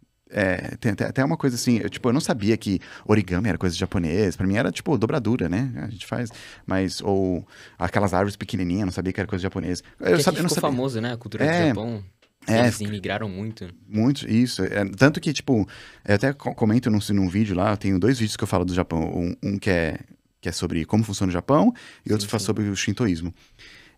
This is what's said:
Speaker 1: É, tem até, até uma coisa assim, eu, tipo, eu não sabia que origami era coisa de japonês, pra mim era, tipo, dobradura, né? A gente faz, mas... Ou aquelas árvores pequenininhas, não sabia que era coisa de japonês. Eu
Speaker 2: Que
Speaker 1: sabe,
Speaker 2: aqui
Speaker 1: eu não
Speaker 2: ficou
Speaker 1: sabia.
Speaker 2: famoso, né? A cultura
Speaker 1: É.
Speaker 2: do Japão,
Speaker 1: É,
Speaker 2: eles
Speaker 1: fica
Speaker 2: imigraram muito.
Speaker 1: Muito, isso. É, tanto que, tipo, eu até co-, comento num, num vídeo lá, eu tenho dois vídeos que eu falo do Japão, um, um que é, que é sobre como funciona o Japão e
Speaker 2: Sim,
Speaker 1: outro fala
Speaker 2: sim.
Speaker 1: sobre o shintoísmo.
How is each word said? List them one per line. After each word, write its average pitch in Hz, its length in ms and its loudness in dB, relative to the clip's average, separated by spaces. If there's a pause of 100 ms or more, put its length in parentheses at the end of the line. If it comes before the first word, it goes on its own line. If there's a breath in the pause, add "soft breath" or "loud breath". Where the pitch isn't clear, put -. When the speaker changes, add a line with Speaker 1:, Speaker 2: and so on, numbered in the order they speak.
(300)
Speaker 1:
É, 95 500 0
tem 113 120 0
até, 101 140 0
até 135 200 0
uma 160 120 0
coisa 127 180 0
assim, 120 240 2
eu, 101 100 -4
tipo, - 200 -2
eu 113 40 4
não 143 80 2
sabia 110 360 2
que 98 220 -2 (260 loud breath)
origami 98 440 2
era 85 80 0
coisa 90 160 0
de 87 60 -6
japonês, 92 560 0
pra 92 120 -2
mim 98 80 2
era, 127 160 0
tipo, - 260 0
dobradura, 120 520 0
né? 120 280 -2
A 113 120 -8
gente 107 160 -12
faz, 117 240 -6 (360 loud breath)
mas... 92 360 0
Ou 92 460 0 (300 loud breath)
aquelas 98 360 0
árvores 101 220 2
pequenininhas, 92 500 -2
não 92 80 -2
sabia 92 200 -4
que - 60 -6
era 92 80 -2
coisa 92 140 -4
de - 20 -6
japonês. 90 380 -4 (180 soft breath)
Eu - 180 4
Speaker 2:
Que 147 60 4
Speaker 1:
sabe, 180 120 2
Speaker 2:
aqui 147 40 -4
Speaker 1:
eu 160 40 0
não 175 60 0
Speaker 2:
ficou - 120 -2
Speaker 1:
sabia. 156 160 2
Speaker 2:
famoso, 123 240 -2
né? 120 120 -4
A 117 40 -8
cultura 110 280 -6
Speaker 1:
É. 170 160 2
Speaker 2:
do 165 80 4
Japão, 107 340 -4 (440)
Speaker 1:
É, 113 120 4
Speaker 2:
eles 120 180 4
Speaker 1:
fica 104 120 -6
Speaker 2:
imigraram 104 400 -4
muito. 98 380 -8 (200)
Speaker 1:
Muito, 110 420 2
isso. 117 340 2
É, 101 200 0 (140)
tanto 156 240 6
que, 160 120 -2
tipo, 110 340 0 (400 loud breath)
eu 101 80 4
até 135 180 2
co-, - 220 -6
comento 113 360 2
num, 104 80 4 (100)
num 98 200 4
vídeo 101 260 0
lá, 98 160 2
eu 98 60 0
tenho 98 220 0
dois 117 200 2
vídeos 110 180 -2
que - 60 -6
eu 101 40 0
falo 92 180 2
do 90 80 -2
Japão, 87 280 0 (140)
um, 87 280 -2
um 101 160 -2
que - 100 -2
é, 85 300 0 (420)
que 87 80 -6
é - 20 -4
sobre 82 340 -2
como 110 180 2
funciona 98 260 -4
o 87 40 -2
Japão 156 400 2 (320 loud breath)
e - 40 -4
Speaker 2:
Sim, 104 40 0
Speaker 1:
outro 101 140 -2
fala 107 120 0
Speaker 2:
sim. 95 60 -6
Speaker 1:
sobre 107 200 -2
o 101 100 -2
shintoísmo. 92 580 -2 (640 loud breath)